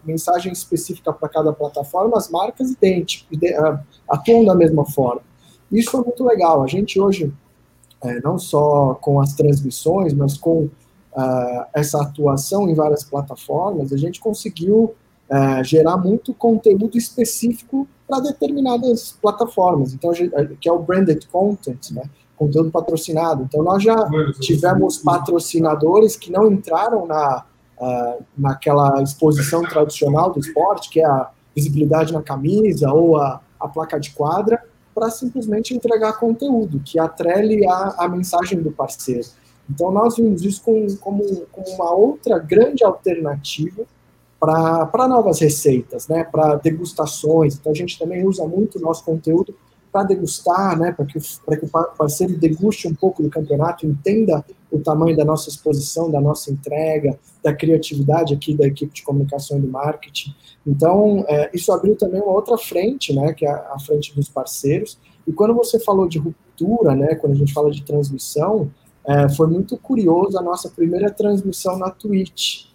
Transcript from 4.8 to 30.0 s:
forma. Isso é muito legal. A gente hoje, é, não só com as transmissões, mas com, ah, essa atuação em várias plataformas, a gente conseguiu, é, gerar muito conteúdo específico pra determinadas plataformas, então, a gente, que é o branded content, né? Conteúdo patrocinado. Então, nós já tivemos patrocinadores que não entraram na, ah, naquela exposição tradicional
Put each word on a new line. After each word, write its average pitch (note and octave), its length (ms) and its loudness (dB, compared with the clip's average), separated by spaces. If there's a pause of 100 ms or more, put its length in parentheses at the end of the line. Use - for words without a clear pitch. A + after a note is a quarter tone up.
forma. B2 380 -2 (500)
Isso A3+ 240 0
é C4 40 2
muito A#3+ 240 -4
legal. F3 380 4
A C3+ 40 0
gente F#3+ 340 -2
hoje, F3+ 320 0 (720)
é, A#2+ 180 -6
não E3+ 180 -2
só D3 580 2
com C#3+ 220 0
as C#3 140 0
transmissões, D3 800 0
mas C#3+ 240 0
com, D#3+ 320 0 (480)
ah, B2+ 560 -2
essa D3 300 -2
atuação C#3+ 680 0
em E3 60 2
várias D3+ 280 2
plataformas, C#3+ 920 -6
a C#3 40 -2
gente E3+ 240 -4
conseguiu, G#3+ 760 0 (360)
é, C3+ 340 2
gerar D#3+ 320 4
muito G3 380 -2
conteúdo A3 640 2
específico A#3+ 880 -4 (180)
pra C4+ 140 -2
determinadas C4 920 -2
plataformas, F3+ 840 0
então, E3+ 160 -2
a - 20 0
gente, F3 180 -2 (300)
que - 80 0
é E3+ 40 4
o E3+ 60 2
branded E3+ 500 0
content, F#3 640 -4
né? C3 100 -10 (340)
Conteúdo D#3 340 0
patrocinado. D#3+ 760 -2
Então, D3+ 180 -2
nós F#3+ 200 2
já A3+ 140 4 (440)
tivemos F3+ 580 2
patrocinadores E3+ 1160 2
que - 160 -16
não G3+ 220 4
entraram G3 540 0
na, D3 400 -2 (340)
ah, B2 360 -4 (200)
naquela C#3 680 2
exposição D3+ 600 0
tradicional D3+ 720 0